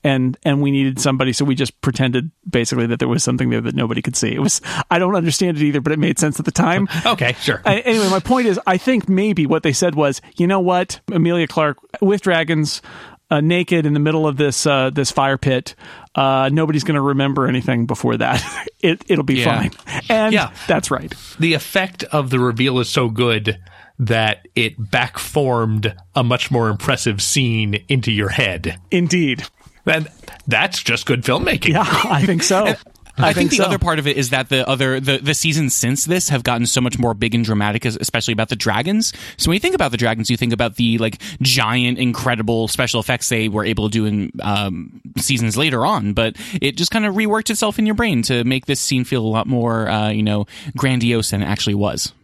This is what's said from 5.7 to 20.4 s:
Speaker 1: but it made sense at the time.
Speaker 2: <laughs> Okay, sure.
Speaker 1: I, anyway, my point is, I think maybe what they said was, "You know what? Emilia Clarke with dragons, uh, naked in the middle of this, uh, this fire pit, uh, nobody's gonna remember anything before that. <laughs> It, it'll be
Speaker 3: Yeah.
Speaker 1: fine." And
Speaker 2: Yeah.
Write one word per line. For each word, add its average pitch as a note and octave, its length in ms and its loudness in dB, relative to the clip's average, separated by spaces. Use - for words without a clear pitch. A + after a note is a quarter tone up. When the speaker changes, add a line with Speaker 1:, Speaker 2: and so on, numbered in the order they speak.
Speaker 1:
but D3 100 -2
it D#3 60 0
made D3+ 220 0
sense D3+ 200 0
at - 60 -6
the E3 60 -2
time. F3+ 420 2
Speaker 2:
<laughs> E3 140 -4
Okay, C3 340 0
sure. B2 240 -2
Speaker 1:
I, G#3 140 2
anyway, A3 320 2
my F#3+ 80 2
point B3 260 2
is, G3 220 2
I F#3 100 2
think B3 320 0
maybe F#3 380 2
what D#3+ 160 2
they D3 100 2
said F3 220 0
was, C#3+ 260 0
"You E3+ 80 4
know G3 140 2
what? F3+ 400 0
Emilia E3+ 360 2
Clarke D3+ 320 0
with G3 200 2
dragons, E3 600 0
uh, D3 100 4
naked E3+ 460 2
in D3 60 2
the D3+ 60 2
middle D#3 280 2
of C#3 100 -2
this, C#3+ 300 0
uh, C3+ 240 4
this C#3 200 -2
fire C3+ 260 2
pit, C3 360 -2
uh, C3+ 360 4
nobody's D3+ 320 2
gonna D3 180 0
remember C3+ 460 2
anything B2 400 0
before A#2+ 300 0
that. A#2+ 260 0
<laughs> - 100 -20
It, F3 280 0
it'll D3+ 160 2
be C3 160 2
Speaker 3:
Yeah. A#2 180 2
Speaker 1:
fine." - 120 0
And A3 260 2
Speaker 2:
Yeah. F3+ 200 0